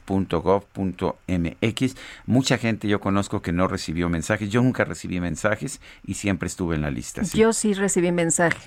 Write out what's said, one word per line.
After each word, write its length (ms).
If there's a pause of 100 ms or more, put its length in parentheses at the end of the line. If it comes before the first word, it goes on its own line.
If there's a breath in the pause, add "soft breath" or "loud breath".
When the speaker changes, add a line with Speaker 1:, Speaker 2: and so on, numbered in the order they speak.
Speaker 1:
punto 380
gov 240
punto 640
m 340
x. 340 (300 loud breath)
Mucha 320
gente 300
yo 120
conozco 440
que 80
no 160
recibió 420
mensajes. 400
Yo 140
nunca 200
recibí 360
mensajes 600 (240 loud breath)
y 120
siempre 320
estuve 260
en 80
la 80
lista, 340
sí. 140
Speaker 2:
Yo 160
sí 220
recibí 360
mensaje 560